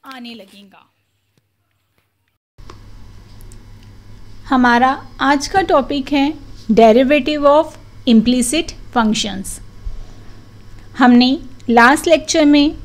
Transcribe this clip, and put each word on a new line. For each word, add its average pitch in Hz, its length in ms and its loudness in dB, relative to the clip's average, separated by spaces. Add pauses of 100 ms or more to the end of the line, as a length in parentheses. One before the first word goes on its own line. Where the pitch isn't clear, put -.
(140)
आने 240 200 -18
लगेगा। 196 500 -20 (3750)
हमारा 247 420 2 (300)
आज 277 280 -2
का 381 220 0
टॉपिक 277 420 -2
है 285 200 0 (400)
derivative 262 800 2
of 302 200 2 (360)
implicit 247 680 0 (220)
functions। 214 520 -4 (1500)
हमने 247 320 4 (400)
लास्ट 240 380 4
लेक्चर 311 360 0
में 294 400 2